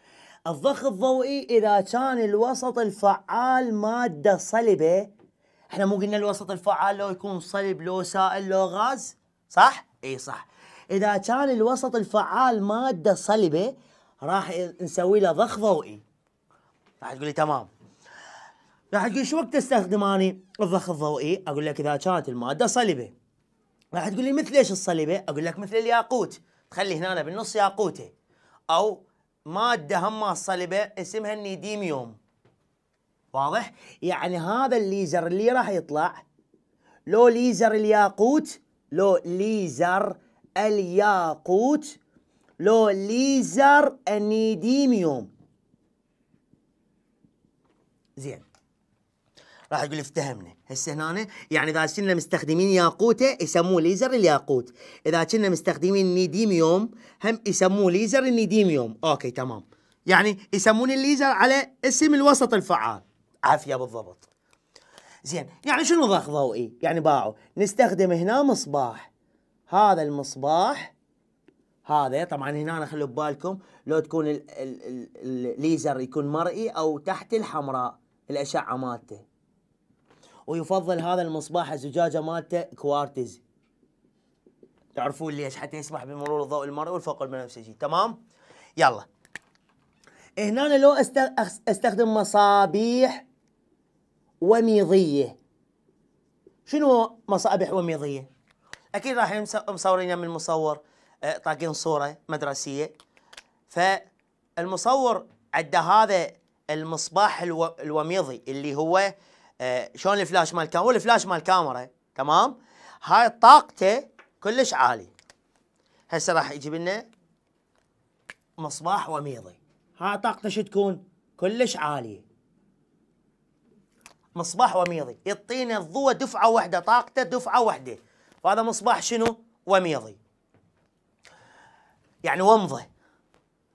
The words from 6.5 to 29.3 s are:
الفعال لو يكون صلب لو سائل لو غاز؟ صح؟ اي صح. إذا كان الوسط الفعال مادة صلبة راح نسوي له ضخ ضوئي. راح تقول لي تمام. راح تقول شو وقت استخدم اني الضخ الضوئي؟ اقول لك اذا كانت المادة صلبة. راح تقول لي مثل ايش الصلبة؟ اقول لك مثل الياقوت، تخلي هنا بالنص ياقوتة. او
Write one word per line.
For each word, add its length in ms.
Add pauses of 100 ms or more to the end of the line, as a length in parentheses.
الفعال 460
لو 140
يكون 300
صلب 420
لو 200
سائل 460
لو 160
غاز؟ 520 (320)
صح؟ 380 (180)
اي 140
صح. 280 (440)
إذا 260
كان 340
الوسط 460
الفعال 680
مادة 520
صلبة 640 (460)
راح 280 (300)
نسوي 400
له 120
ضخ 260
ضوئي. 440 (1000)
راح 100
تقول 120
لي 80
تمام. 360 (1300)
راح 140
تقول 180
شو 100
وقت 180
استخدم 500
اني 360 (200)
الضخ 300
الضوئي؟ 560
اقول 200
لك 140
اذا 160
كانت 320
المادة 380
صلبة. 460 (840)
راح 140
تقول 160
لي 80
مثل 220
ايش 180
الصلبة؟ 560
اقول 160
لك 140
مثل 180
الياقوت، 640 (300)
تخلي 280
هنا 240
بالنص 340
ياقوتة. 560 (580)
او 340 (420)